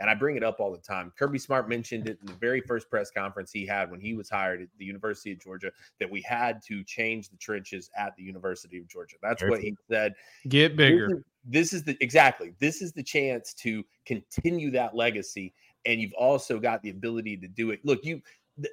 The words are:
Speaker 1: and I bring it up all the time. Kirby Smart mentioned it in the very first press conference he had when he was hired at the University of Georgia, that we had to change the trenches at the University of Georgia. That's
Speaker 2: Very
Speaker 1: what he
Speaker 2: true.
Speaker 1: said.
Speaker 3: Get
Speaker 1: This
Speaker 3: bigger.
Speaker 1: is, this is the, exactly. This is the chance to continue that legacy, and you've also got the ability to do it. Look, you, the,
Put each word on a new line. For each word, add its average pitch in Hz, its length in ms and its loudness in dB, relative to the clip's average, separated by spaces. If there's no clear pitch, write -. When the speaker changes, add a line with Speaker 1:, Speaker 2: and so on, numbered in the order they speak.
Speaker 1:
and 104 100 2
I 110 40 4
bring 139 220 0
it 113 60 -2
up 113 160 0
all 98 140 0
the 87 60 -10
time. 90 380 -8
Kirby 139 220 0
Smart 131 300 -2
mentioned 113 400 -4
it 107 120 -8
in 101 60 -18
the 95 80 -14
very 120 260 0
first 120 300 -4
press 104 200 0
conference 98 420 -6
he 101 120 -6
had 95 260 -2
when 90 100 -14
he 107 140 -6
was 107 140 -8
hired 92 340 -2
at 90 60 -14
the 98 60 -14
University 101 480 -6
of 90 60 -12
Georgia, 92 320 -10
that 95 100 -4
we 104 120 -8
had 117 460 0
to 101 160 -6
change 113 440 -4
the 92 80 -20
trenches 98 600 -8
at 104 200 -6
the 92 60 -20
University 92 560 -8
of 87 100 -16
Georgia. 87 340 -16
That's 117 180 0
Speaker 2:
Very 101 100 4
Speaker 1:
what 113 100 2
he 104 100 -4
Speaker 2:
true. 101 60 -8
Speaker 1:
said. 107 240 2
Speaker 3:
Get 151 280 6
Speaker 1:
This 143 140 10
Speaker 3:
bigger. 127 200 8
Speaker 1:
is, 170 120 0
this 156 280 2
is 170 120 -4
the, 147 160 -2
exactly. 127 580 6
This 156 240 0
is 165 100 -6
the 143 100 -8
chance 135 520 -2
to 110 300 -4
continue 151 680 -2
that 117 240 0
legacy, 104 580 -2
and 113 160 2
you've 101 140 -6
also 131 440 2
got 113 240 0
the 104 80 -8
ability 107 460 -4
to 90 120 -12
do 110 220 -4
it. 104 140 -4
Look, 139 200 2
you, 156 160 -6
the, 143 140 -6